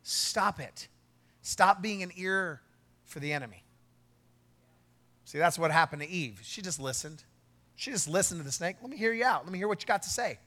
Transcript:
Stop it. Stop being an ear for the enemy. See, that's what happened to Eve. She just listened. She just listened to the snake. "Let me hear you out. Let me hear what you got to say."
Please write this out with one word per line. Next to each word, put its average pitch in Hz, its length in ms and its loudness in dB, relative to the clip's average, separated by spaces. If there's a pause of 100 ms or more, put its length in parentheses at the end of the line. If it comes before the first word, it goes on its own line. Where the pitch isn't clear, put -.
Stop - 580 0
it. - 280 -12 (560)
Stop 190 380 6
being 202 200 -2
an 180 140 -4
ear 185 460 0 (440)
for - 140 -14
the 143 120 -2
enemy. 123 320 -6 (1600)
See, - 120 -8
that's 165 220 4
what 160 120 4
happened 151 300 4
to 151 80 -8
Eve. 135 340 -6
She - 180 -12
just 175 180 -6
listened. 143 440 -6 (520)
She - 160 -8
just 208 160 -2
listened 175 320 0
to 151 60 -8
the 139 60 -6
snake. 170 300 -4
"Let 247 80 -14
me 277 80 -12
hear 226 160 2
you 226 100 0
out. 202 200 4
Let 170 80 -10
me 185 60 -6
hear 190 100 -2
what 208 140 -2
you - 60 -8
got 208 160 2
to - 60 -8
say." 196 380 -4